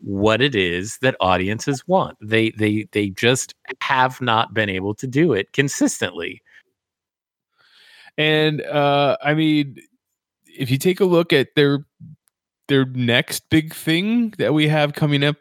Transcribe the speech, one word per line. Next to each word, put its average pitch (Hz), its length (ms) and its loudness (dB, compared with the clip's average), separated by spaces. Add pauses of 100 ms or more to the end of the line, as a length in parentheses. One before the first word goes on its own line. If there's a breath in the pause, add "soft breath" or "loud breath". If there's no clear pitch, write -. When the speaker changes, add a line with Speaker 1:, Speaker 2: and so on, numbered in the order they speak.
Speaker 1:
what 107 400 0
it 139 140 0
is 92 440 -2
that 131 200 0
audiences 95 680 -2
want. 180 360 -2
They, 113 300 0
they, 107 420 -2
they 104 160 -2
just 117 460 -2 (260)
have 131 400 0
not 113 320 0
been 107 160 -2
able 95 260 -4
to - 100 -10
do 139 280 2
it 98 180 -2
consistently. 98 920 -4 (1800 soft breath)
Speaker 2:
And, 156 440 2
uh, 143 600 2
I 147 120 0
mean, 151 420 0 (680)
if 127 260 -6
you 135 60 2
take 185 240 0
a 196 40 4
look 170 280 2
at 135 220 2
their, 143 300 2 (840)
their 135 160 4
next 127 640 -2
big 160 240 0
thing 208 640 -2
that 120 160 0
we 151 160 2
have 147 240 0
coming 143 320 0
up 147 160 0